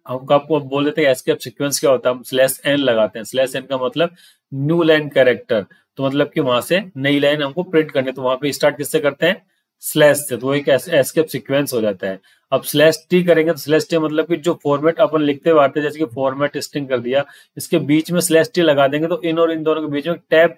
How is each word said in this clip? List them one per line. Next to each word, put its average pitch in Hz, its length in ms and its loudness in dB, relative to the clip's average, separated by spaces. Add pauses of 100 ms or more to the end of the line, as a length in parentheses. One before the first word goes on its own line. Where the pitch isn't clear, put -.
हम 131 240 -10
आपको 143 300 0
बोल 139 240 -2
देते 147 200 0
हैं 135 80 4
escape 147 300 -4
sequence 139 360 -6
क्या 147 120 2
होता 123 180 0
है, 123 60 0
हम 123 80 -16
स्लैश 131 420 0
एन 143 140 0
लगाते 113 400 0
हैं। 110 60 -12
स्लैश 131 300 -2
एन 131 80 -8
का 131 140 -6
मतलब 139 380 -4 (360)
न्यू 151 320 0
line 151 260 2
character, 123 560 2 (320)
तो 135 80 -2
मतलब 143 280 0
कि 160 80 -2
वहां 123 220 0
से 185 200 -2 (140)
नई 139 220 0
line 147 240 2
हमको 143 220 -4
print 156 260 0
करनी 135 160 -2
है, 131 60 -4
तो 135 80 -10
वहां 127 160 0
पे 143 160 -4
start 147 240 0
किससे 147 220 -2
करते 143 260 -2
हैं, 185 160 0 (420)
स्लैश 151 360 4
से, - 180 -6
तो 123 100 -6
वो 139 80 0
एक 143 140 -2
एस-, 135 220 2
एस्केप 156 360 2
सीक्वेंस 135 460 -4
हो 120 80 0
जाता 104 260 -2
है। 95 120 -8 (320)
अब 131 120 0
स्लैश 151 340 2 (120)
टी 180 140 2
करेंगे 165 280 4
तो 156 60 -4
स्लैश 151 320 -2
टी 170 80 0
मतलब 156 280 -2
कि 170 120 -2
जो 160 160 -2 (100)
फॉर्मेट 147 380 0
अपन 151 200 2
लिखते 143 280 0
हुए 156 120 6
आते 135 180 0
हैं, 147 60 -2
जैसे 143 140 -6
कि 160 80 -2
फॉर्मेट 135 500 -4
स्ट्रिंग 139 320 -8
कर 127 100 -2
दिया, 123 240 -2 (340)
इसके 165 240 -2
बीच 151 300 0
में 175 100 0
स्लैश 160 320 2
टी 180 80 0
लगा 143 260 4
देंगे 151 200 -2
तो 170 160 -4
इन 165 160 -2
और 165 120 2
इन 160 120 -6
दोनों 156 180 0
के 151 60 -6
बीच 143 200 -4
में 170 100 -2 (120)
टैब 165 280 4